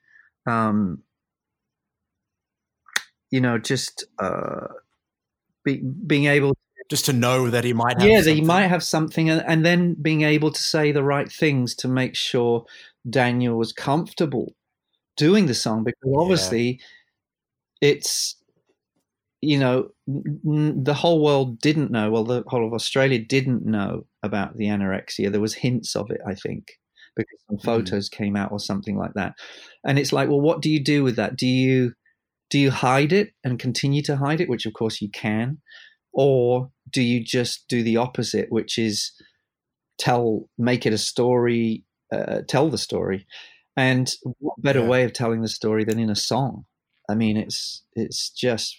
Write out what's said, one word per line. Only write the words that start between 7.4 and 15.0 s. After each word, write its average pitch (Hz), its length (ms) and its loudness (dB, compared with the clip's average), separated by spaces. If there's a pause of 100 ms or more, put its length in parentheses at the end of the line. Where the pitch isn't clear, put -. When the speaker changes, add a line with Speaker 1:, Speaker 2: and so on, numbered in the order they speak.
Speaker 2:
that 120 140 0
he 123 80 0
might 117 260 0
have 196 100 8
Speaker 1:
Yeah, 220 120 8
that 156 100 4
he 151 60 4
Speaker 2:
something. 156 100 2
Speaker 1:
might 185 220 4
have 170 160 0
something, 160 440 0
and, 160 180 2
and 160 200 4
then 175 340 4
being 156 220 0
able 151 300 2
to - 100 -6
say 151 300 2
the 143 100 0
right 143 280 0
things 135 460 0
to - 120 -4
make 127 260 -2
sure 120 500 0 (460)
Daniel 123 480 2
was 113 140 -2
comfortable 139 800 -2 (640)